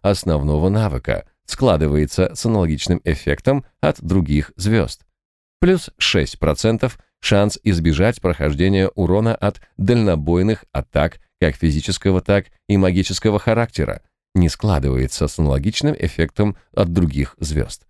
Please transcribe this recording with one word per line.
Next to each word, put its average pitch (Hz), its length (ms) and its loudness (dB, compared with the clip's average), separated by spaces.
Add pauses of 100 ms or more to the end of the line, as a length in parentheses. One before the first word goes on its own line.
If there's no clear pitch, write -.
основного 78 640 0
навыка, 78 580 -2 (200)
складывается 76 880 0
с - 120 -12
аналогичным 87 580 0
эффектом - 600 -2 (160)
от - 220 -2
других 73 540 0
звёзд. 104 480 -2 (560)
Плюс 180 360 2
шесть - 420 -2
процентов 110 600 -2 (220)
шанс 104 420 0
избежать 85 580 2
прохождения 90 680 0
урона 101 460 0
от - 280 -4 (160)
дальнобойных 95 920 2
атак 73 480 -2 (200)
как 78 160 0
физического, 87 640 0
так 101 260 0 (220)
и 101 80 2
магического 95 600 2
характера, 110 640 -2 (320)
не 87 140 4
складывается 69 800 0
с - 120 -6
аналогичным 78 600 0
эффектом 95 580 -2 (180)
от 85 180 0
других 71 460 0
звёзд. 73 520 -6